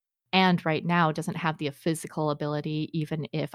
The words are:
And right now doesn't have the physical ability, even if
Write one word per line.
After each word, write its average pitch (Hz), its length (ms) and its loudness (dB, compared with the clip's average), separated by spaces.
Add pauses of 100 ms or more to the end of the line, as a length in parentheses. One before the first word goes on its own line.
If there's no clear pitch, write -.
(320)
And 185 320 4
right 160 220 0
now 170 240 4
doesn't 156 280 -4
have 160 200 -2
the 147 120 -2
physical 156 600 -2
ability, 151 600 -2
even 156 400 -4
if 151 220 -2